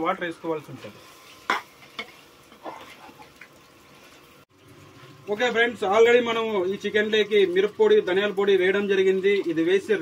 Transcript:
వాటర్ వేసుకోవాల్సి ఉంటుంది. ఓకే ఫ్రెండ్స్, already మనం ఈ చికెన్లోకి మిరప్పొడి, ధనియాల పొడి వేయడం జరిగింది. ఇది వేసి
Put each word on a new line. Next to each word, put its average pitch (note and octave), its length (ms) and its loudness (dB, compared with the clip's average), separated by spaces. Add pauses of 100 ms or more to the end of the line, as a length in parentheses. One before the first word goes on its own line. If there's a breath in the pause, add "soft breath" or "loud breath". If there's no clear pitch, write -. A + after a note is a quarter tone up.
వాటర్ F#3 220 -4
వేసుకోవాల్సి D#3+ 460 -10
ఉంటుంది. G#2+ 260 -20 (4000)
ఓకే A#3+ 220 0
ఫ్రెండ్స్, A#3 280 0 (120)
already A#3+ 340 6
మనం A3+ 160 -2 (260)
ఈ G3+ 120 -6
చికెన్లోకి G#3 560 0 (160)
మిరప్పొడి, G#3 420 2 (120)
ధనియాల G3 300 -2
పొడి G3+ 140 2 (100)
వేయడం G3 200 0 (100)
జరిగింది. F#3+ 400 0 (180)
ఇది D#3+ 180 -2
వేసి G3 220 0 (100)